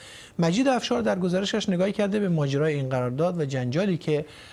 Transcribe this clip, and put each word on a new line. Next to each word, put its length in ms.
مجید 300
افشار 340
در 160
گزارشش 500
نگاهی 240
کرده 280
به 80
ماجرای 460
این 140
قرارداد 520
و 40
جنجالی 520
که 300